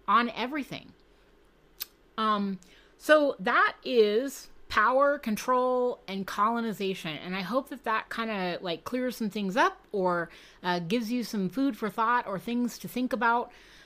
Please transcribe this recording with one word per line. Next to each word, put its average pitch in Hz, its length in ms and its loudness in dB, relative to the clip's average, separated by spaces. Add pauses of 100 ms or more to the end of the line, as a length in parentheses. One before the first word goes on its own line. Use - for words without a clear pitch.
on 233 300 4
everything. 247 560 -8 (1300)
Um, 202 400 0 (400)
so 302 400 4
that 269 440 2
is 240 640 2 (200)
power, 262 500 4
control, 254 880 0
and 196 200 -6
colonization. 208 920 -2
And 180 180 -8
I 196 60 -4
hope 233 300 -2
that 269 140 -14
that 220 260 -2
kinda, 202 500 -4
like, 170 240 -6
clears 254 320 -4
some 214 140 -4
things 202 260 -4
up 370 240 2 (120)
or, 180 360 0 (340)
uh, 180 180 0
gives 214 300 -2
you 247 140 -2
some 190 240 -2
food 262 260 0
for 214 140 -4
thought 233 380 0
or 190 120 -6
things 240 400 -2
to 175 100 -12
think 254 260 -4
about. 233 360 0 (360)